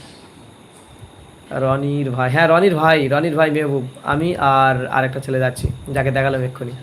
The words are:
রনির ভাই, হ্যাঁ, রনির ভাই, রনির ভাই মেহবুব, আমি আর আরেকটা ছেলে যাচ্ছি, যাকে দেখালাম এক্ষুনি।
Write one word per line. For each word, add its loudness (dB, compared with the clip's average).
রনির -2
ভাই, 0
হ্যাঁ, 4
রনির 4
ভাই, 2
রনির 0
ভাই 2
মেহবুব, -2
আমি -2
আর 2
আরেকটা -2
ছেলে -4
যাচ্ছি, -2
যাকে 0
দেখালাম 0
এক্ষুনি। -8